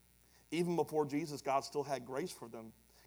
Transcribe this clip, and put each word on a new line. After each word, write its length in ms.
Even 240
before 300
Jesus, 360
God 220
still 200
had 220
grace 240
for 200
them 240